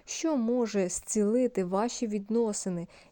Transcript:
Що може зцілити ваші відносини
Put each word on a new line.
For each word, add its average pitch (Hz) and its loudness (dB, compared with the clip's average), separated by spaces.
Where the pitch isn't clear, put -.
Що 320 -2
може 226 0
зцілити 220 0
ваші 208 -2
відносини 208 -2